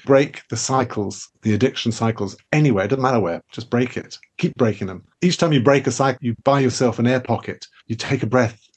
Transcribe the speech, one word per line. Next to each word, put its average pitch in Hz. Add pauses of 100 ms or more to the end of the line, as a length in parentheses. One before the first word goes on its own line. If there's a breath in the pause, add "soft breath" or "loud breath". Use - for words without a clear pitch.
break 139
the -
cycles, 117 (140)
the 110
addiction 120
cycles, 110 (160)
anywhere. 127
It -
doesn't 135
matter 127
where. 85 (100)
Just -
break 123
it. - (200)
Keep 165
breaking 104
them. 92 (160)
Each 180
time 165
you 139
break 139
a 127
cycle, 131
you 120
buy 139
yourself 123
an 117
air 127
pocket. - (200 soft breath)
You 113
take -
a -
breath, 120 (180)